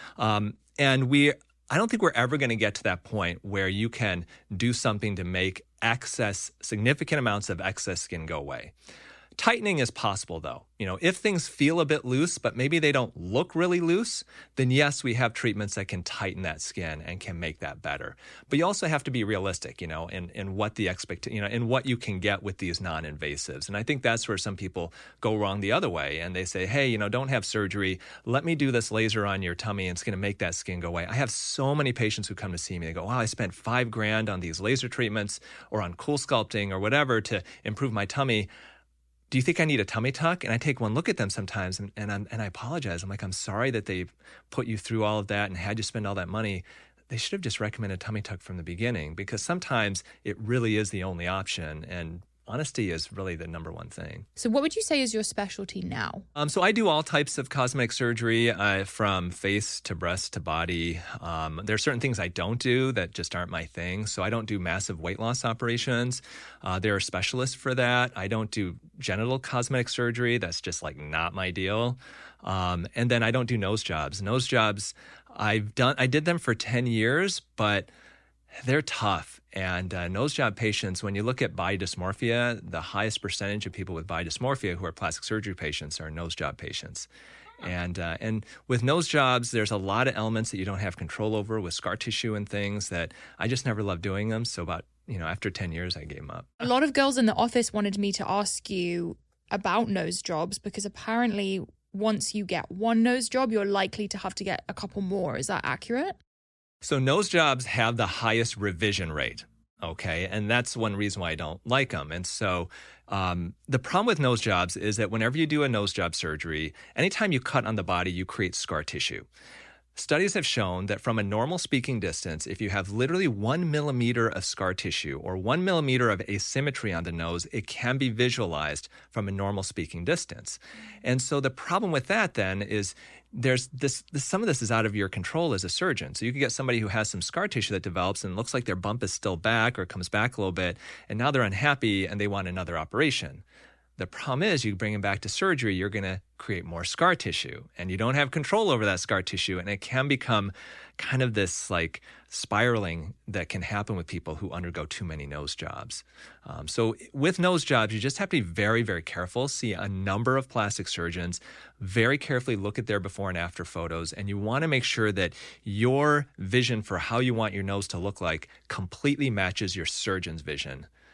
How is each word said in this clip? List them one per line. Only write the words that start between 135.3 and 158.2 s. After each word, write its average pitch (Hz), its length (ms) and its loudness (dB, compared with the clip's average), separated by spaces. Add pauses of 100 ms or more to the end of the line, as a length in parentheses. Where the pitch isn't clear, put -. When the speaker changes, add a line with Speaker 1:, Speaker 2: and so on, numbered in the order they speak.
Speaker 1:
as 98 100 0
a 92 60 -4
surgeon. 117 440 0
So - 120 -4
you 120 60 0
could 135 80 -4
get 135 120 4
somebody 123 280 0
who 107 100 0
has 107 200 2
some 92 120 -4
scar 185 260 -2
tissue 113 260 0
that 92 80 0
develops 92 420 0
and 92 120 -4
looks 117 180 -4
like 123 120 0
their 92 100 0
bump 101 260 -2
is 98 100 -2
still 95 240 -2
back 113 440 2
or 92 80 -2
comes 90 220 -8
back 113 280 2
a 110 40 -2
little 95 100 2
bit, 87 260 0 (320)
and 104 80 -4
now 127 140 4
they're 135 100 4
unhappy 104 640 4
and 98 160 -2
they 104 60 2
want 98 200 0
another 90 300 -4
operation. 82 640 0 (540)
The 92 80 -4
problem 139 380 -2
is 170 200 2
you 104 120 0
bring 107 180 -2
'em 104 80 -2
back 98 200 0
to 101 80 -6
surgery, 135 440 2
you're 92 160 0
gonna 95 320 -4 (160)
create 90 260 -6
more 82 200 -8
scar 175 320 4
tissue, - 480 -4 (160)
and 90 100 -4
you 92 80 -2
don't 113 160 2
have 143 160 4
control 196 400 2
over 113 160 4
that 95 140 2
scar 95 240 0
tissue, 92 340 -2
and 90 100 -4
it 101 140 -4
can 131 260 0
become 113 440 2 (460)
kind 131 260 2
of 120 100 2
this, 101 380 0
like, 82 300 -2 (280)
spiraling 101 880 2 (120)
that 95 220 -4
can 92 140 -4
happen 101 320 -2
with 85 100 -4
people 80 300 -8
who 85 160 -8
undergo 85 340 -6
too - 180 -8
many 78 220 -6
nose 73 300 -8
jobs. - 480 -10 (420)
Um, 76 220 -10
so 113 280 2 (160)
with 160 280 2
nose 175 240 4
jobs, 113 280 4
you 110 80 0
just 131 200 -2
have 202 100 -2